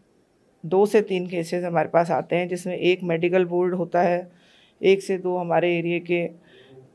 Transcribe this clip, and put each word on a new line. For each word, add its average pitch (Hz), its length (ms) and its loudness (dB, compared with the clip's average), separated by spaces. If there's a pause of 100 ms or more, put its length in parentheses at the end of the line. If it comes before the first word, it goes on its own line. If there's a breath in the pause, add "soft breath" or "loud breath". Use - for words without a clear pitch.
(680)
दो 190 200 4
से 208 140 4
तीन 185 260 -2
केसेस 175 380 -4
हमारे 170 240 0
पास 165 220 2
आते 165 260 -2
हैं, 180 120 -2
जिसमें 180 280 -6
एक 180 260 0
मेडिकल 175 420 2
बोर्ड 175 300 0
होता 175 280 0
है, 175 280 0 (520 soft breath)
एक 190 200 4
से 190 160 -4
दो 180 180 -2
हमारे 170 420 0
एरिया 170 200 -2
के 175 320 -2 (640 loud breath)